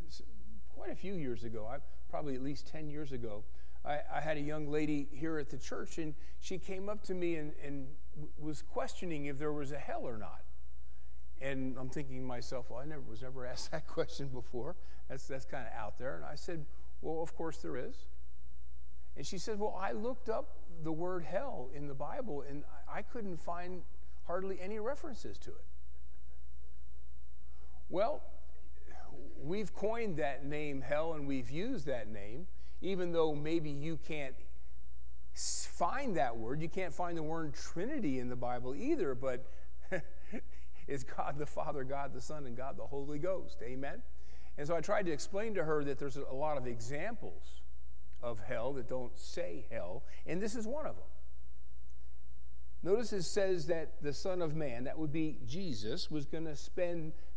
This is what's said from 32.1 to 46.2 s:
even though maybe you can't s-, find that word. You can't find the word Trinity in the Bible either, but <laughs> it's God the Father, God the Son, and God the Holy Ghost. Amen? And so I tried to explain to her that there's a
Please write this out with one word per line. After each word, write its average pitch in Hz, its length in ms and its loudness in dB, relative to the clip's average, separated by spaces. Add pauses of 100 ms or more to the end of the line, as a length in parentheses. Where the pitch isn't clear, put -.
even 180 300 0
though 160 240 2
maybe 151 340 0
you 147 280 0
can't 143 380 0 (1000)
s-, - 340 0
find 196 460 0
that 127 200 2
word. 117 260 0
You 165 80 0
can't 180 240 0
find 175 240 0
the 160 60 0
word 156 300 0
Trinity 190 640 0
in 123 100 0
the 123 60 0
Bible 123 380 0
either, 214 400 0
but 123 320 0 (460)
<laughs> 185 100 0 (880)
it's 135 160 0
God 151 340 0
the 147 80 0
Father, 151 380 0
God 139 300 -2
the 123 80 0
Son, 151 240 0
and 120 120 0
God 131 200 -2
the 117 80 -2
Holy 143 340 0
Ghost. 175 440 0
Amen? 139 380 -2 (560)
And 147 100 -2
so 170 80 2
I 160 60 2
tried 202 240 0
to 170 60 2
explain 202 440 0
to 175 80 2
her 151 200 2
that 139 160 0
there's 139 180 0
a 135 160 0